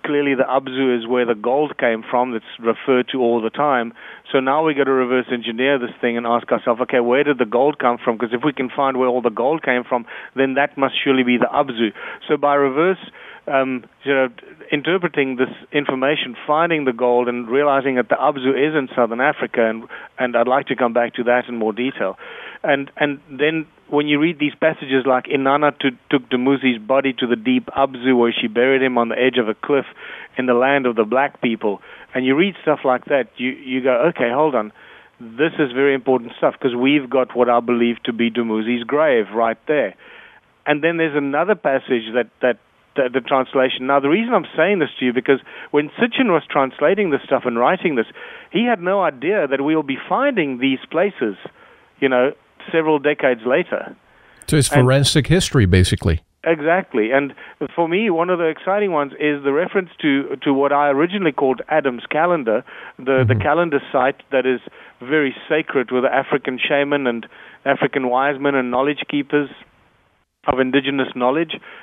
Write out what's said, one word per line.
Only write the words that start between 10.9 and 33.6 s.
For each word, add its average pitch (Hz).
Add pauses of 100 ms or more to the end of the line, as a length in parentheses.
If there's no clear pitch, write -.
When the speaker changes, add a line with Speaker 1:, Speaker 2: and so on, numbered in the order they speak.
Speaker 1:
surely 135
be 123
the 117
Abzu. 120 (360)
So 151
by 143
reverse, 143 (500)
um, 131 (200)
you 139
know, 131 (420)
interpreting 151
this 123 (240)
information, 135 (100)
finding 156
the 127
gold 123
and 120
realizing 135
that 123
the 143
Abzu 135
is 151
in 135
southern 117
Africa, 127
and, 113 (340)
and 123
I'd 120
like 135
to 127
come 120
back 117
to 135
that 120
in 120
more 110
detail. 107 (460)
And, 139
and 143 (100)
then 147 (220)
when 147
you 147
read 156
these 147
passages 135
like 127
Inanna 143
to, 139 (220)
took 131
Dumuzi's 131
body 131
to 127
the 117
deep 117 (100)
Abzu 131
where 117
she 117
buried 127
him 127
on 117
the 117
edge 127
of 110
a 107
cliff 139 (520)
in 127
the 127
land 131
of 120
the 113
black 127
people, 107 (320)
and 127
you 131
read 180
stuff 151
like 127
that, 131
you, 127
you 131